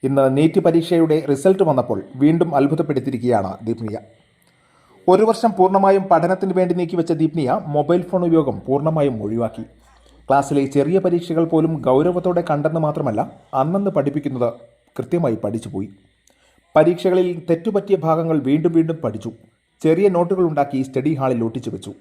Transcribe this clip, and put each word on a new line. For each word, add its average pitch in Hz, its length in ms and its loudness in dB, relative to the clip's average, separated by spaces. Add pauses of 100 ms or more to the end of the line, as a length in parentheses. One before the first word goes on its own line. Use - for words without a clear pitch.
ഇന്ന് 135 340 2
നീറ്റ് 160 240 4
പരീക്ഷയുടെ 165 680 2
റിസൾട്ട് 190 320 2
വന്നപ്പോൾ 123 400 0 (140)
വീണ്ടും 160 380 2
അത്ഭുതപ്പെടുത്തിയിരിക്കുകയാണ് 131 1080 0
ദീപ്നിയ. 110 360 -6 (1080)
ഒരു 190 140 6
വർഷം 220 360 2
പൂർണ്ണമായും 196 440 4
പഠനത്തിന് 185 540 0
വേണ്ടി 180 180 2
നീക്കിവെച്ച 170 380 -2
ദീപ്നിയ 156 540 0
മൊബൈൽ 147 360 0
ഫോൺ 175 220 -2
ഉപയോഗം 147 420 0
പൂർണ്ണമായും 143 560 0
ഒഴിവാക്കി. 113 400 -4 (680)
ക്ലാസ്സിലെ 139 380 2
ചെറിയ 143 320 2
പരീക്ഷകൾ 175 460 0
പോലും 160 420 0
ഗൗരവത്തോടെ 170 640 2
കണ്ടെന്ന് 156 300 -2
മാത്രമല്ല, 147 500 -2 (240)
അന്നന്ന് 180 360 0
പഠിപ്പിക്കുന്നത് 143 640 -2 (460)
കൃത്യമായി 127 460 -2
പഠിച്ചുപോയി. 104 440 -6 (880)
പരീക്ഷകളിൽ 175 720 0
തെറ്റുപറ്റിയ 196 460 -2
ഭാഗങ്ങൾ 160 420 0
വീണ്ടും 151 340 0
വീണ്ടും 160 240 0
പഠിച്ചു. 110 360 -8 (500)
ചെറിയ 165 260 2
നോട്ടുകൾ 185 340 0
ഉണ്ടാക്കി 143 400 -2
സ്റ്റഡി 135 320 -2
ഹാളിൽ 131 300 -2
ഒട്ടിച്ചു 113 260 -6
വെച്ചു. 101 300 -12